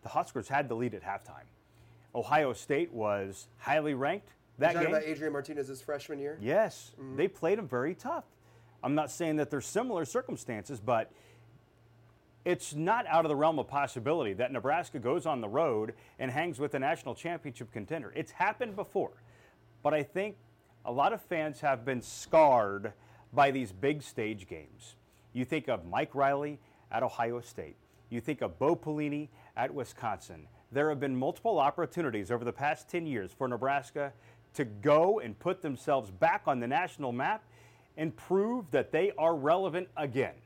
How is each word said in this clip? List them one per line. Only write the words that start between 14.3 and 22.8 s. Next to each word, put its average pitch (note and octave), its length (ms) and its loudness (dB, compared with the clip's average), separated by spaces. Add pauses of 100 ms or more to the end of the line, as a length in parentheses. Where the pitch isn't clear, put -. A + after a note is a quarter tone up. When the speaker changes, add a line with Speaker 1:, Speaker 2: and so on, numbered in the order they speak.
Speaker 1:
that B2 180 -2
Nebraska C#3 460 -2
goes B2+ 260 0
on D3 160 -2
the A2 80 -4
road A2+ 460 0 (240)
and C3 120 -2
hangs D3 300 -2
with C#3+ 140 -4
a C#3 40 0
national C3+ 360 -2
championship D3 580 -8
contender. A#2 420 -8
It's D#3 180 -6
happened G#3+ 440 -2
before, F#3+ 360 -4 (680)
but D3 120 2
I D3+ 80 2
think F#3+ 340 -4 (480)
a A#2+ 80 -6
lot C#3+ 220 4
of G#3 80 -8
fans D#3 380 -4
have C3+ 260 0
been B2+ 160 -2
scarred G#2+ 880 6 (400)